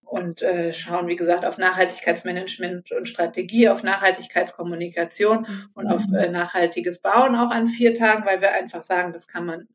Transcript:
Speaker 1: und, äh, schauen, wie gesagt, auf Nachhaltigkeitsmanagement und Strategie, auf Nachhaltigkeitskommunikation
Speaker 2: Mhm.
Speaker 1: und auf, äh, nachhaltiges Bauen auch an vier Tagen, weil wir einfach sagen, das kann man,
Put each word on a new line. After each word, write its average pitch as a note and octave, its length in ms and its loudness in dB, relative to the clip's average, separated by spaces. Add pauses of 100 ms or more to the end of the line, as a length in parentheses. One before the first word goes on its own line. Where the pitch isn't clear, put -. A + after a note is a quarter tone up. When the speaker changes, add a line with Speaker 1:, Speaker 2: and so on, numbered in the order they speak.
Speaker 1:
und, F3 380 -6
äh, E3+ 320 0
schauen, F3 360 -4
wie F3 80 -2
gesagt, F3 280 2
auf - 140 -4
Nachhaltigkeitsmanagement F3+ 1300 -2
und - 160 -4
Strategie, F#3 600 2
auf - 140 2
Nachhaltigkeitskommunikation F3+ 1600 -2
Speaker 2:
Mhm. G#3 340 -10
Speaker 1:
und - 140 -8
auf, - 140 2 (140)
äh, F3 120 2
nachhaltiges F3 720 -2
Bauen A#3+ 340 4
auch A#3+ 160 2
an A#3 160 0
vier A#3 260 4
Tagen, A3 320 2
weil F#3+ 160 0
wir G3 120 4
einfach F3+ 320 -4
sagen, F3+ 280 -2
das E3+ 140 -16
kann F3 200 -8
man, E3 280 -8